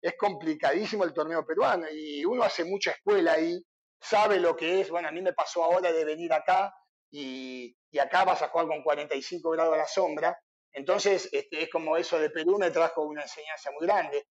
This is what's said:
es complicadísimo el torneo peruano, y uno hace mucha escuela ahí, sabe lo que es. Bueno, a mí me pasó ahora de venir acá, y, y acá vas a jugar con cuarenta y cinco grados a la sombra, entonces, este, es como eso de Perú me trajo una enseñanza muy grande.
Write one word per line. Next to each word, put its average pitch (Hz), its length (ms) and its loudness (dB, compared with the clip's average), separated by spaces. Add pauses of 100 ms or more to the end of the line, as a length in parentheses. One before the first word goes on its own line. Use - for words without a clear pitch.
es 170 160 -2
complicadísimo 175 840 0
el 170 100 0
torneo 156 320 -2
peruano, 175 460 0
y 151 340 -8
uno 233 200 2
hace 175 200 0
mucha 185 280 -4
escuela 185 400 2
ahí, 165 280 0 (400)
sabe 208 380 4
lo 170 160 4
que 170 280 0
es. - 80 -2
Bueno, 165 180 -2
a 156 40 -8
mí 170 80 -6
me 185 120 0
pasó 170 320 -2
ahora 180 280 4
de 160 120 2
venir 160 280 -2
acá, 185 400 2 (420)
y, 131 640 -10 (140)
y 147 80 -4
acá 180 260 4
vas 180 160 2
a 151 80 -2
jugar 165 200 0
con 151 140 -4
cuarenta 147 320 -2
y 135 60 -4
cinco 165 300 -6
grados 160 240 2
a - 20 2
la 160 100 2
sombra, 160 480 -2 (380)
entonces, 190 580 0
este, 151 340 -4
es 165 60 -12
como 160 280 0
eso 175 200 0
de 151 120 0
Perú 170 280 0
me 185 120 2
trajo 160 320 0
una 151 180 -8
enseñanza 151 500 -10
muy 151 160 -6
grande. 160 440 0